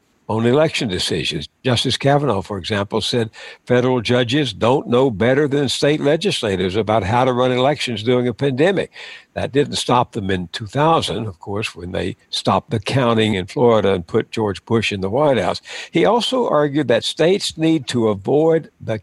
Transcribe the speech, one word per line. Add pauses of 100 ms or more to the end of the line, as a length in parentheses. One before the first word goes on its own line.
(300)
on
election
decisions. (140)
Justice
Kavanaugh,
for
example,
said (360)
federal
judges
don't
know
better
than
state
legislators
about
how
to
run
elections
during
a
pandemic. (420)
That
didn't
stop
them
in
two
thousand,
of
course,
when
they (140)
stopped
the
counting
in
Florida
and
put
George
Bush
in
the
White
House. (300)
He
also
argued
that
states
need
to
avoid
the